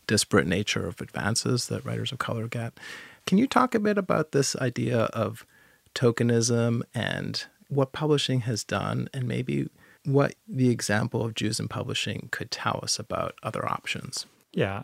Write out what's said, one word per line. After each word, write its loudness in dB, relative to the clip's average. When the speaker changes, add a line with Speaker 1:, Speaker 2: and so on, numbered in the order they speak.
Speaker 1:
disparate 4
nature 0
of -8
advances -2
that -4
writers -4
of -6
color -4
get. -6
Can 4
you 4
talk 4
a 2
bit 2
about 0
this 2
idea 0
of -4
tokenism 2
and -4
what 0
publishing 2
has -2
done -2
and -4
maybe -2
what 4
the 4
example 0
of -4
Jews -2
in -4
publishing -4
could -6
tell -2
us -2
about -4
other -4
options? -6
Speaker 2:
Yeah. 0